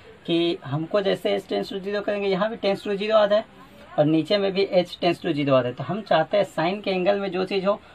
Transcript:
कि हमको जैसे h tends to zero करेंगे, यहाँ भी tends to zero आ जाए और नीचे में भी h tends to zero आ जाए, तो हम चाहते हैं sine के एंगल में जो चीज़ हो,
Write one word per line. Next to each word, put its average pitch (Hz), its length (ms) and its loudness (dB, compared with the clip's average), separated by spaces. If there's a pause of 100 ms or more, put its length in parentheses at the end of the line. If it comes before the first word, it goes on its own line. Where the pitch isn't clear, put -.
(260)
कि 170 380 0
हमको 160 360 -2
जैसे 196 380 -2
h 190 80 -10
tends 202 260 -4
to 196 120 -6
zero 202 200 -4
करेंगे, 202 240 -2
यहाँ 190 220 0
भी 226 80 -10
tends 196 280 -2
to 202 120 -2
zero 214 140 -4
आ 214 140 6
जाए 208 180 2 (540)
और 151 60 6
नीचे 160 340 2
में 196 140 0
भी 196 220 2
h 180 220 2
tends 170 280 -2
to 170 100 0
zero 143 180 2
आ 131 100 6
जाए, 123 100 -4
तो 131 120 -8
हम 311 180 -4
चाहते 160 340 0
हैं 202 100 4
sine 185 380 -4
के 202 60 -2
एंगल 190 300 0
में 196 120 -6
जो 185 120 -2
चीज़ 190 220 -2
हो, 208 140 0 (140)